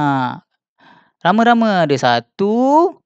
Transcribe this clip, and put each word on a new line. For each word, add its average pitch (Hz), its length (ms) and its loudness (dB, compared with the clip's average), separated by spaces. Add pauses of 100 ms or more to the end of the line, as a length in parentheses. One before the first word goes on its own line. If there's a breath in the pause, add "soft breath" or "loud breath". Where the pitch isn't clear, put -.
(1200 soft breath)
Rama-rama 214 640 0
ada 143 80 0
satu 220 960 0 (140)